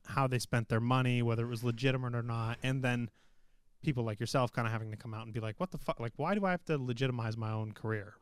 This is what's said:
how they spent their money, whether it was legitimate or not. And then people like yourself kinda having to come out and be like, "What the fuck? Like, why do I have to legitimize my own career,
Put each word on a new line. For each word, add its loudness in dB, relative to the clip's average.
how 2
they 2
spent 0
their 4
money, 4
whether 2
it -2
was -4
legitimate 2
or 0
not. -2
And 2
then 2
people 0
like -2
yourself 2
kinda 0
having -4
to -8
come -10
out -8
and -12
be -6
like, -6
"What -2
the -8
fuck? -4
Like, -4
why 0
do 0
I 2
have -2
to 0
legitimize 0
my -4
own -2
career, -4